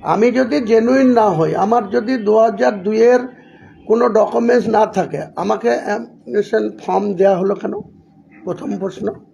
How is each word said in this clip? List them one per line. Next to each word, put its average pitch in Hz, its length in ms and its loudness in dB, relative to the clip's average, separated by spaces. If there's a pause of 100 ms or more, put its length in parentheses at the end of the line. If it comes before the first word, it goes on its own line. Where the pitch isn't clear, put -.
আমি 202 280 2
যদি 262 300 0
জেনুইন 233 460 2
না 226 240 4
হই, 160 240 0
আমার 202 360 0
যদি 240 260 -2
দু 214 220 2
হাজার 220 440 0
দুইয়ের 226 380 4 (680)
কোনো 240 220 2
ডকুমেন্টস 226 600 2
না 214 180 2
থাকে, 156 340 -4 (160)
আমাকে 202 320 -2
অ্যাপ্লিকেশন 214 1000 -4 (160)
ফর্ম 196 280 -2
দেয়া 190 220 2
হলো 196 180 -2
কেন? 190 180 -8 (720)
প্রথম 180 340 -8
প্রশ্ন। 190 360 -8 (180)